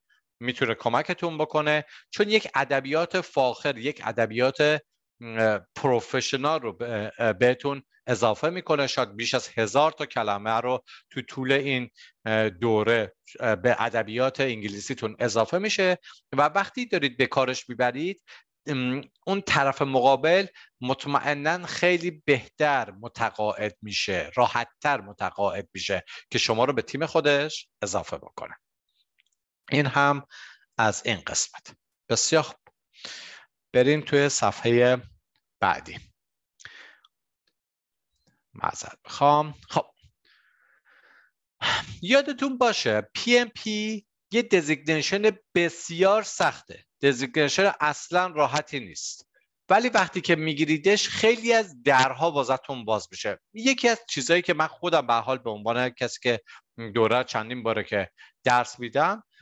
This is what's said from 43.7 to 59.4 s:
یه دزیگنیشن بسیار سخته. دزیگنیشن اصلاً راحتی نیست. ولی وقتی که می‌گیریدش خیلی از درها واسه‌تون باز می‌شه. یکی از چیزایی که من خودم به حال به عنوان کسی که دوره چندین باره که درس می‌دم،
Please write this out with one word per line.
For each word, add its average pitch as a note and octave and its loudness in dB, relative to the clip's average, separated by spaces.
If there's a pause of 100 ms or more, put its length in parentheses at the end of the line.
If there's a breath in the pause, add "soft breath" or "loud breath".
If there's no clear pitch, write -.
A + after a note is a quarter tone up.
یه A#3 2
دزیگنیشن D#3 0 (320)
بسیار F3 2
سخته. - -4 (160)
دزیگنیشن C#3+ 2
اصلاً E3+ 0
راحتی D3+ -2
نیست. - -14 (420)
ولی A#3 4
وقتی F#3+ 0
که E3+ 2
می‌گیریدش D#3 2
خیلی A3+ 2
از F3+ 0
درها C3+ 4
واسه‌تون C3 -2
باز G#2 0
می‌شه. G2+ -6 (140)
یکی B3 2
از A3+ 0 (100)
چیزایی D#3 0
که F3 2
من D#3 0
خودم E3 -2
به A#2+ 2
حال A#2 0
به A#2+ -10
عنوان A2+ -2
کسی B2 -6
که A#2+ 0 (520 loud breath)
دوره A2+ 4
چندین A#2+ -6
باره A2 -2
که G2 -2 (340 loud breath)
درس B2 2
می‌دم، D3 -2 (180 soft breath)